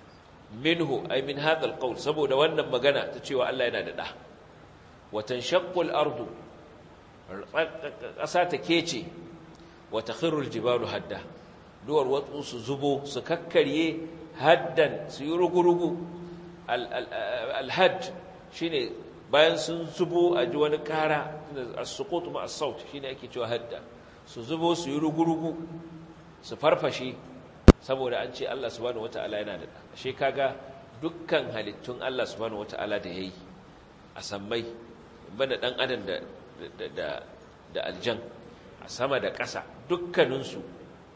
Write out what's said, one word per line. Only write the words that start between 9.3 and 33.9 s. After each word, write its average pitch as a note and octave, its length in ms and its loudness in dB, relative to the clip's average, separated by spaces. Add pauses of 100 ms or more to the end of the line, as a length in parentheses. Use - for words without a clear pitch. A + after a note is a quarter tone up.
"wa A2 120 0
takhiru D3+ 400 0
al-jibalu A#2 440 2
hadda." G2 340 -4 (680)
Duwar C#3 200 4
watsu C#3 360 0
su B2 160 -8
zubo, C#3 480 0
su B2+ 160 -4
kakkarye, D#3+ 800 2 (380)
haddan, D#3 720 4
su C#3 140 -8
yi D3+ 120 -2
rugurugu. F3 600 6 (720)
Al, B2 240 0
al, B2 140 -2 (580)
al-hadd - 480 4 (400)
shine D3+ 400 -2 (380)
bayan D#3+ 260 8
sun E3+ 300 -4
zubo F3 500 4
a B2 100 6
ji - 100 -2
wani D3+ 220 6
ƙara, D3+ 540 2 (460)
as-suqut C#3+ 540 -4
ma C3+ 120 -4
as-saut C3 360 -4 (120)
shine C#3 140 -8
ake B2+ 240 -10
cewa A#2+ 180 -2
hadda. A#2 320 -4 (460)
Su A#2+ 160 -10
zubo, E3 340 2
su C#3 140 -4
yi C#3+ 100 0
rugurugu, D#3+ 560 2 (880)
su - 140 -10
farfashe, C3 580 2 (640)
saboda B2+ 400 0
an B2 140 -4
ce C3+ 120 -6
Allah B2 220 -4
subhanahu A2+ 400 -4
wata'ala G#2 300 -4
yana G#2 200 -4
da D#2 60 -10
ɗa. - 160 -16 (140)
Ashe C3 180 -6
kaga C3+ 420 2 (460)
dukkan D#3 520 -2
halittun G#2+ 500 -6
Allah B2 240 0
subhanahu G#2 400 -4
wata'ala G#2 360 -2
da F#2 60 -8
yayi F#2 240 -6 (840)